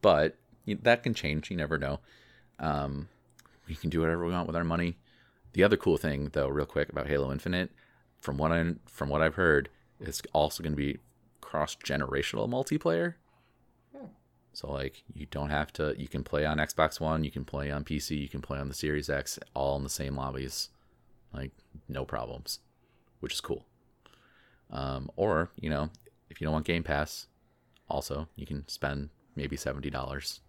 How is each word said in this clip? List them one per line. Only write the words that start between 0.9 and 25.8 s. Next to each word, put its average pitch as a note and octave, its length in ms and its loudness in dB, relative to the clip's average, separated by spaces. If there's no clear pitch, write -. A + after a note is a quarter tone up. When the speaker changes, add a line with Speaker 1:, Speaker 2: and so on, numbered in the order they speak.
Speaker 1:
can A#2 100 2
change. D2+ 360 -2
You F#2+ 60 -4
never D#2 220 0
know. C#2 240 -2
Um, C#2+ 480 -2
we E2 100 -8
can E2 140 -2
do D#2+ 120 2
whatever E2 240 2
we F2 80 0
want F2 140 0
with E2 100 -4
our E2+ 80 0
money. E2+ 320 0
The F2+ 100 6
other G#2 140 8
cool E2+ 200 4
thing, C#2+ 360 -2
though, C#2+ 160 2
real C#2+ 160 0
quick - 240 0
about C#2+ 180 -4
Halo C#2 240 2
Infinite, F2+ 400 -2
from C#2 180 -4
what D#2 140 4
I, E2 220 2
from - 200 -4
what C#2+ 140 2
I've D#2+ 140 4
heard, D2+ 340 6
it's - 200 -6
also D2+ 300 2
gonna D2+ 120 -2
be C#2+ 220 -2
cross-generational C#2+ 1080 -2
multiplayer. E3 640 0
Speaker 2:
Hmm. C4+ 120 -16
Speaker 1:
So, - 200 -10
like, C2+ 320 -6
you D2+ 140 -10
don't D2 240 -4
have D2+ 220 0
to, D2+ 240 0
you C2+ 120 -6
can C#2 160 -4
play D2+ 200 2
on D2+ 120 2
Xbox D2+ 420 2
One, D#2 240 2
you C#2+ 80 -2
can C2+ 140 -6
play C#2+ 260 -4
on D2 140 -4
P D2+ 140 0
C, D#2 180 -4
you C#2+ 100 -4
can C2+ 140 -8
play C#2 180 -6
on C#2+ 80 -4
the C2+ 60 -6
Series D2 360 -2
X, C#2 300 -2
all C#2 240 0
in C#2 60 -2
the C2+ 60 -6
same C#2 280 -4
lobbies, C2+ 520 -4
like, C2+ 200 -8
no C2 160 -4
problems, B1 560 -6
which F#3+ 120 -6
is - 60 -4
cool. - 260 -4
Um, C2+ 440 -4
or, E2+ 440 2
you D2+ 100 -4
know, D2+ 200 0